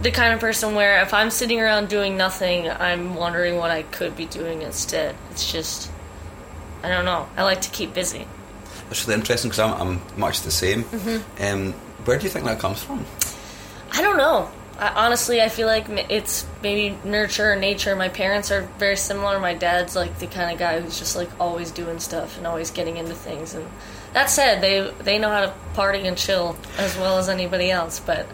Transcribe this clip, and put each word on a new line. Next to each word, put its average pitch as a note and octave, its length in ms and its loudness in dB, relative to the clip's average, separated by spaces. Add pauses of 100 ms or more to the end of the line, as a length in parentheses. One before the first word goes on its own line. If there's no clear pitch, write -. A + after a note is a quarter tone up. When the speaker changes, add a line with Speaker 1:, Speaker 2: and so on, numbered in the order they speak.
Speaker 1:
the A#3+ 80 2
kind A#3 220 4
of A3+ 60 0
person A3 360 0
where G3+ 280 8
if F#3+ 100 0
I'm A3 160 6
sitting A#3 300 0
around G#3+ 300 4
doing G3 280 2
nothing, F#3 520 2
I'm F3 460 0
wondering F3 420 0
what E3+ 140 0
I D#3+ 120 -2
could - 320 -6
be E3 100 -6
doing E3 380 -6
instead. - 520 -2 (160)
It's - 200 -4
just, - 400 -6 (920)
I E3 60 -2
don't F3+ 160 2
know. E3+ 220 0 (100)
I F#3 60 2
like F#3+ 180 2
to - 100 -6
keep E3+ 220 -6
busy. - 340 -4 (640)
Speaker 2:
That's - 180 -4
really A2 120 2
interesting A2+ 320 2
'cause - 80 -2
I'm, A2 200 4
I'm F2+ 220 -2 (160)
much F2+ 240 0
the - 100 -4
same. G#2 320 2
Speaker 1:
Mm-hmm. A3 600 -6
Speaker 2:
Um, G2+ 300 0 (320)
where B2 120 4
do C#3+ 60 -2
you G3 60 0
think D#3 160 -4
that A2+ 140 0
comes - 240 -2
from? C#4 220 -6 (840)
Speaker 1:
I D4 100 0
don't G4 160 6
know. C4+ 320 6 (300)
I, G#3 260 4
honestly, A#3+ 360 4
I A3 80 6
feel A3 180 0
like A3 220 2
m-, G#3 100 -2 (100)
it's - 360 -2 (180)
maybe G3+ 400 0
nurture G#3 500 2
or - 20 4
nature. G3 400 2
My F#3 140 0
parents G3+ 420 0
are G3+ 100 2 (180)
very G3 180 4
similar. G3+ 420 0
My F3+ 140 0
dad's, F3 420 2
like, F3 240 -2
the F3+ 80 -6
kind F3 240 -2
of E3 80 -4
guy E3+ 220 2
who's E3 160 -6
just, - 180 -4
like, F3 140 -4 (100)
always F3 320 -2
doing E3+ 280 -6
stuff D#3 400 -6
and F3 80 -6
always E3 240 -4
getting E3 260 -4
into E3 160 -6
things. - 400 -10
And D#3+ 140 -8 (460)
that C#4 180 6
said, A#3+ 300 6
they, G3 280 4 (140)
they G#3 160 4
know G#3+ 100 2
how G#3 120 4
to F#3+ 120 0 (220)
party G3 320 2
and F3+ 100 0
chill F3 400 2 (220)
as F#3 180 0
well F#3+ 220 2
as F#3 100 0
anybody F#3 400 2
else. E3+ 300 0
But - 340 0